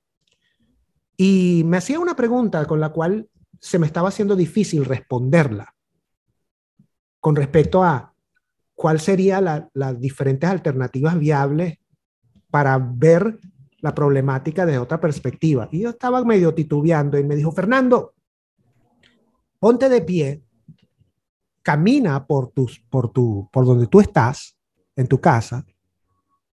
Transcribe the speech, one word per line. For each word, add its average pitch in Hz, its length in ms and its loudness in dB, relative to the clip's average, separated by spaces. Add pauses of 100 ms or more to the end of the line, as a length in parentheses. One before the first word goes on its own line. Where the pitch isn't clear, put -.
(1160)
Y 185 500 4
me 170 120 0
hacía 262 220 -4
una 349 160 -2
pregunta 226 500 -2
con 156 140 -2
la 156 100 -2
cual 170 400 -4 (320)
se - 160 -4
me 165 80 2
estaba 170 240 -2
haciendo 202 260 -2
difícil 175 480 -2
responderla, 127 920 -2 (1500)
con 156 140 2
respecto 151 480 2
a 151 300 -2 (600)
cuál 156 240 0
sería 190 400 0
la, 156 340 -4
las 135 260 -6
diferentes 135 500 -4
alternativas 147 680 -2
viables 151 600 -2 (720)
para 139 280 2
ver 160 640 2 (400)
la 147 140 -4
problemática 139 720 -2
desde 143 140 0
otra 143 200 -6
perspectiva. 143 720 -2
Y 160 100 -4
yo 233 100 -6
estaba 247 340 -4
medio 190 280 2
titubeando 147 640 0
y 143 60 0
me 147 120 -2
dijo, 151 160 -2
"Fernando, 240 640 0 (1400)
ponte 240 280 2
de 247 140 2
pie, 156 420 -4 (1160)
camina 165 640 2
por 135 260 -2
tus, - 280 -4
por 123 320 -2
tu, 113 400 -2
por 131 140 2
donde 120 220 4
tú 196 140 8
estás, 139 540 0 (400)
en 123 120 -2
tu 131 140 0
casa, 123 420 0 (960)